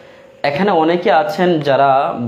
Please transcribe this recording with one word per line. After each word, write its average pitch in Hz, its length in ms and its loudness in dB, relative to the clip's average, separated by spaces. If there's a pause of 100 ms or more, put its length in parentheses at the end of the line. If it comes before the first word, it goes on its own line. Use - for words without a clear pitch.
(440)
এখানে 160 280 -2
অনেকে 175 400 0
আছেন 170 480 0
যারা 139 540 0 (140)